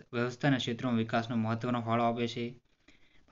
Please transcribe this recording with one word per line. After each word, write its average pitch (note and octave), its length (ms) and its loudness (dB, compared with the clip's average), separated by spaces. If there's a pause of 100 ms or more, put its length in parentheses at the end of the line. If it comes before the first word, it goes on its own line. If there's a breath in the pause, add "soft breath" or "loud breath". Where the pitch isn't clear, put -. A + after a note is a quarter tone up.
(120)
વ્યવસ્થાના B2 520 2
ક્ષેત્રોમાં A#2+ 380 0
વિકાસનો A#2 340 -2
મહત્વનો A2+ 440 0
ફાળો A2+ 240 2
આપે A#2 220 2
છે. A#2 180 -4 (880 soft breath)